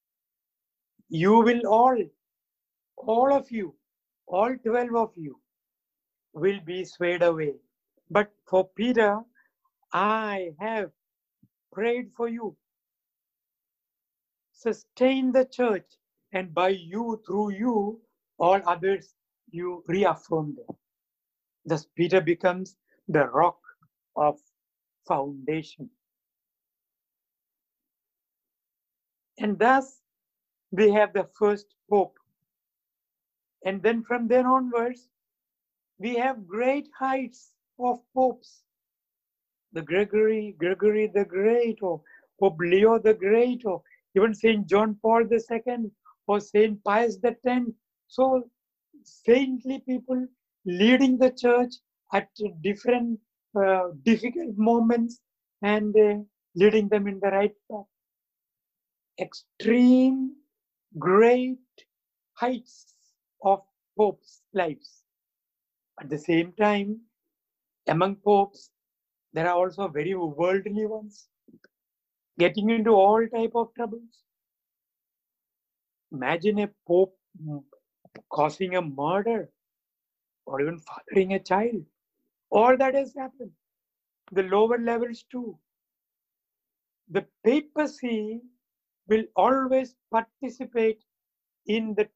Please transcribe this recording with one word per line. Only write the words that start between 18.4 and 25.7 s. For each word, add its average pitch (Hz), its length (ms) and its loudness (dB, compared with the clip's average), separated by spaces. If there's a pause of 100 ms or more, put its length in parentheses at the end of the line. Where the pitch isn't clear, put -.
others, 180 500 -4 (340)
you 175 380 -10
reaffirm 160 680 -2
them." - 220 -20 (880)
Thus, 156 200 -6 (100)
Peter 175 260 2
becomes 180 560 -4 (300)
the 151 200 0
rock 151 320 0 (560)
of 147 240 -2 (640)
foundation. 143 840 -8 (3500)